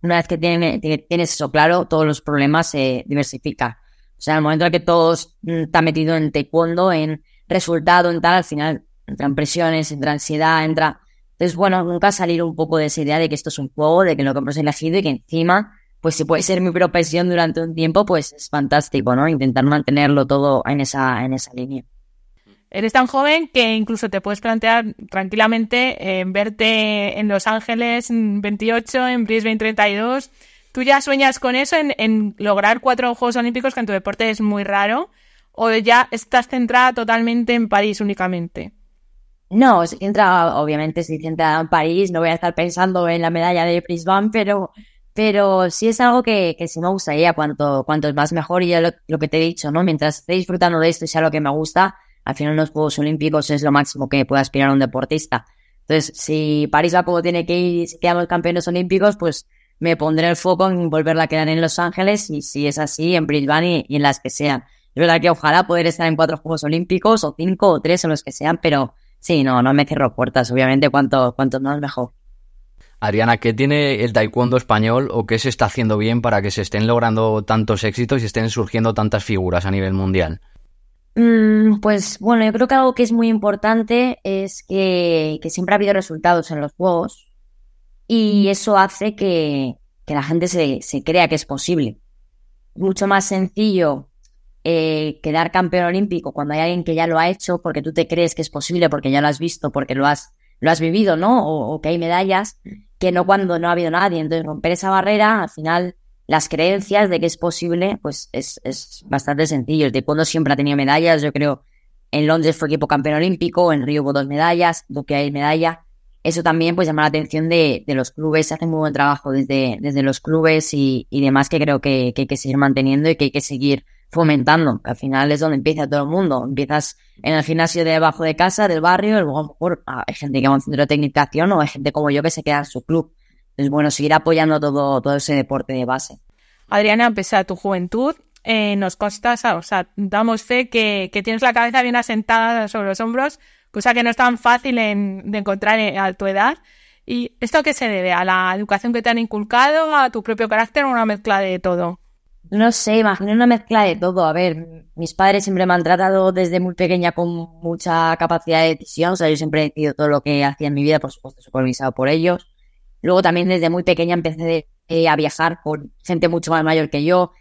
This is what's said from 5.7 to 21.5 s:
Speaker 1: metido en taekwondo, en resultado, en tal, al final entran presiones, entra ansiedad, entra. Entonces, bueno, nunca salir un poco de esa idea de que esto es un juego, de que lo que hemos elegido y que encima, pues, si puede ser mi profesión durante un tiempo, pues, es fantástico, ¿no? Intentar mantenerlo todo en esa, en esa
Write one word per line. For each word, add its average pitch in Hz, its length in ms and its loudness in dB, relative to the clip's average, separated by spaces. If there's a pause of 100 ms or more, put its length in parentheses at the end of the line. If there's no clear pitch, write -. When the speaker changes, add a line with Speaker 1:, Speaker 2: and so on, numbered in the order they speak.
Speaker 1:
metido 160 340 0
en 156 160 0
taekwondo, 165 600 0
en 156 280 -4 (280)
resultado, 175 600 2
en 170 120 -2
tal, 170 140 4
al 170 100 2
final 151 400 -4 (200)
entran 139 300 -4
presiones, 160 560 -2
entra 147 220 -4
ansiedad, 156 500 0
entra. 156 380 -2 (320)
Entonces, 170 240 -2
bueno, 185 260 2
nunca 175 300 0
salir 170 280 -2
un 165 140 -4
poco 160 220 -2
de 156 80 2
esa 147 160 -4
idea 147 180 0
de 165 80 2
que 147 80 -4
esto 147 140 -8
es - 100 -10
un 135 160 -8
juego, 160 280 4
de 165 120 2
que 139 80 -2
lo 139 80 0
que 135 80 -2
hemos 139 160 -6
elegido 160 440 -2
y 190 40 -2
que 160 60 0
encima, 185 640 -2 (260)
pues, 160 160 -2
si 160 80 -2
puede 160 200 0
ser 185 180 0
mi 185 100 0
profesión 175 560 0
durante 170 340 0
un 165 140 -6
tiempo, 165 300 2
pues, 165 260 -2
es - 180 -20
fantástico, 139 680 0
¿no? 143 100 2
Intentar 135 380 0
mantenerlo 143 600 2
todo 139 400 2
en 143 140 -2
esa, 131 460 -2
en 131 80 -4
esa - 200 -8